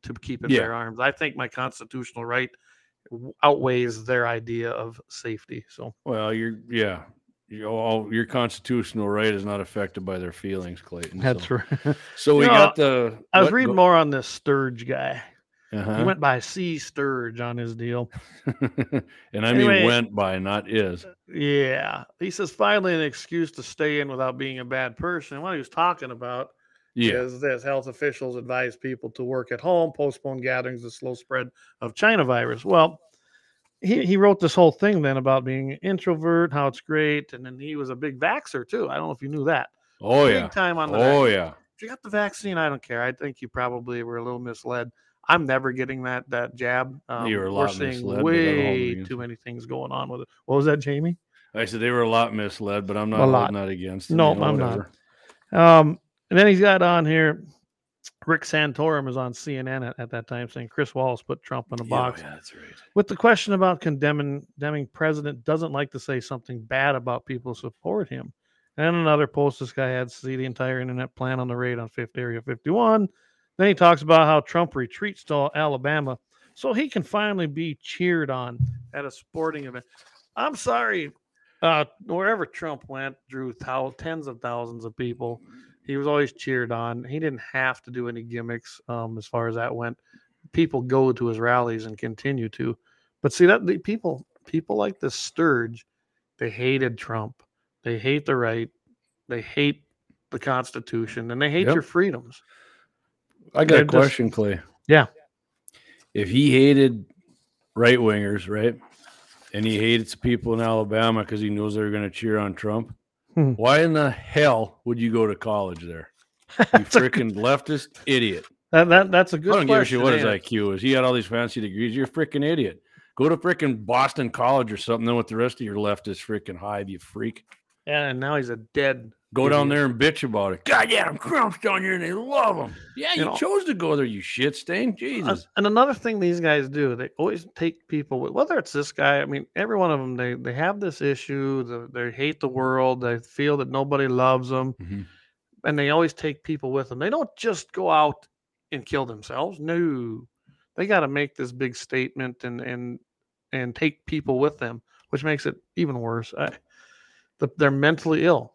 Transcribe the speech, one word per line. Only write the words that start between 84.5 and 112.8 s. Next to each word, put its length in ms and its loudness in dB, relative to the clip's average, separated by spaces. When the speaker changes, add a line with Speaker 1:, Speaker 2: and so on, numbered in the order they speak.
Speaker 1:
of 100 -12
people. 460 -8
He 120 -6
was 100 -2
always 240 2
cheered 400 -4
on. 320 -4
He 160 -8
didn't 220 -4
have 420 -2
to 80 -18
do 160 -6
any 160 -10
gimmicks, 640 -10
um, 300 -6
as 100 -14
far 200 -2
as 80 -4
that 200 -4
went. 240 -8
People 280 2
go 300 4
to 160 -2
his 120 -4
rallies 460 0
and 120 -12
continue 520 -6
to. 280 -6
But 120 0
see, 140 8
that 180 6
the 140 0
people, 460 -6
people 320 -4
like 220 -2
this 160 -4
Sturge, 720 -2
they 120 -6
hated 480 -2
Trump. 460 -8
They 140 -4
hate 300 0
the 80 2
right. 340 -2
They 140 -8
hate 420 -2
the 100 -10
Constitution, 920 -4
and 100 -4
they 80 2
hate 160 2
Speaker 2:
Yep. 80 4
Speaker 1:
your 100 2
freedoms. 580 -2
Speaker 2:
I 100 6
got 80 2
Speaker 1:
They're 80 10
Speaker 2:
a 40 6
Speaker 1:
just 60 -2
Speaker 2:
question, 380 6
Clay. 300 0
Speaker 1:
Yeah. 200 8
Speaker 2:
If 160 -2
he 220 4
hated 540 6
right-wingers, 760 4
right, 280 0
and 120 -2
he 120 0
hates 380 0
people 380 -2
in 80 0
Alabama 640 2
'cause 140 -6
he 100 -2
knows 260 -4
they're 160 -2
gonna 180 -4
cheer 280 -2
on 160 -2
Trump, 400 -4